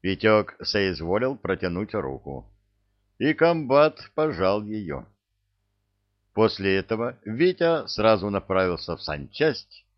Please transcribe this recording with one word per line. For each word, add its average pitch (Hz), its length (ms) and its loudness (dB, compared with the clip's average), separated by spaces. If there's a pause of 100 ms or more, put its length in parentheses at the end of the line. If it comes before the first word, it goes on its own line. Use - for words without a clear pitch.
Витёк 107 600 2
соизволил 98 720 0
протянуть 92 560 -4
руку, 67 580 -8 (680)
и 147 160 0
комбат 151 800 2
пожал 104 480 0
её. 104 420 -8 (1300)
После 98 440 2
этого 113 500 -4
Витя 165 640 0
сразу 104 420 2
направился 92 680 -2
в - 60 -16
санчасть 78 800 -4 (140)